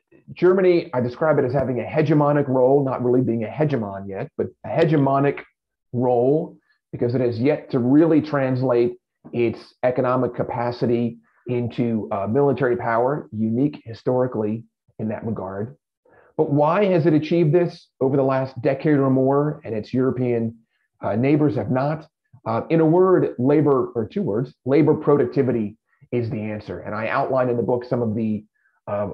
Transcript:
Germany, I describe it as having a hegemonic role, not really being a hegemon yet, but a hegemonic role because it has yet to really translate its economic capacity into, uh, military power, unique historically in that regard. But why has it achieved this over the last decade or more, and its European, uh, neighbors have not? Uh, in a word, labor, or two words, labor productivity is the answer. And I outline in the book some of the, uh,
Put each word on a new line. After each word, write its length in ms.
Germany, 600
I 80
describe 380
it 60
as 100
having 260
a 40
hegemonic 640
role, 360
not 180
really 200
being 220
a 40
hegemon 600
yet, 280
but 120
a 40
hegemonic 760
role 640
because 220
it 80
has 180
yet 300
to 80
really 420
translate 760
its 500
economic 520
capacity 840
into, 680
uh, 140
military 500
power, 560
unique 520
historically 800
in 100
that 160
regard. 520
But 160
why 320
has 220
it 80
achieved 380
this 360
over 160
the 60
last 380
decade 380
or 120
more, 540
and 100
its 200
European, 640
uh, 140
neighbors 400
have 140
not? 360
Uh, 220
in 120
a 60
word, 520
labor, 560
or 120
two 160
words, 320
labor 280
productivity 840
is 160
the 120
answer. 400
And 140
I 140
outline 400
in 80
the 60
book 220
some 180
of 120
the, 300
uh, 280